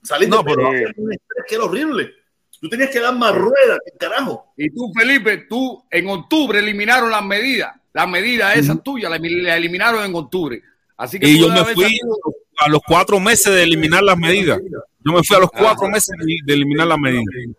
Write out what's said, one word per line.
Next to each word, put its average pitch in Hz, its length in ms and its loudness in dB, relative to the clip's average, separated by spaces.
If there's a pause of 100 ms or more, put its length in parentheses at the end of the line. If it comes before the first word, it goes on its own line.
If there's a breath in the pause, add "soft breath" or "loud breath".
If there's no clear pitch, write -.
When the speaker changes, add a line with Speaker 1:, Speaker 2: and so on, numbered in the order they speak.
Speaker 1:
Salir 165 260 0
Speaker 2:
No, 214 100 2
Speaker 1:
de - 60 0
Speaker 2:
pero 139 180 0
Speaker 1:
país 131 180 0
era 107 160 -4
un - 160 -8
estrés - 360 -10
que 214 60 -6
era 220 100 -2
horrible. 214 480 -4 (480)
Tú - 80 -12
tenías 269 220 -2
que 247 100 -2
dar 247 140 -2
más 233 180 2
Speaker 3:
Sí. 190 60 0
Speaker 1:
ruedas, 233 400 2 (200)
carajo. - 580 -6
Speaker 3:
Y 151 140 -4
tú, 233 220 -10
Felipe, 226 560 0
tú 247 420 -6
en 175 180 -2
octubre 208 500 -2
eliminaron 214 520 0
las 214 140 -2
medidas, 202 520 -4 (160)
las 170 160 -2
medidas 208 480 0
esas 151 200 2
Speaker 2:
Ujú. 160 80 -8
Speaker 3:
tuyas, 226 260 -6
las 165 100 -4
la 170 360 -2
eliminaron 202 480 -2
en 185 100 -6
octubre. 151 460 -6 (360)
Así 127 240 -10
que 143 80 4
Speaker 2:
Y 151 60 8
Speaker 3:
tú 160 60 6
Speaker 2:
yo 165 80 8
Speaker 3:
debes 170 60 2
Speaker 2:
me 180 60 4
Speaker 3:
haber 226 140 0
Speaker 2:
fui 180 100 2
Speaker 3:
salido 220 340 -2 (400)
Speaker 2:
a 151 100 4
los 151 180 4
cuatro 185 340 4
meses 202 340 2
de 180 80 6
eliminar 165 400 2
las 190 160 4
medidas. 165 420 2 (440)
Yo 156 80 2
me 175 100 4
fui 202 140 2
a 185 40 6
los 180 100 4
cuatro 214 340 2
Speaker 3:
Ajá. 196 80 -2
Speaker 2:
meses 196 260 -2
de, 160 260 -2
de 143 100 0
eliminar 143 340 0
las 156 100 2
medidas. 127 260 0 (340)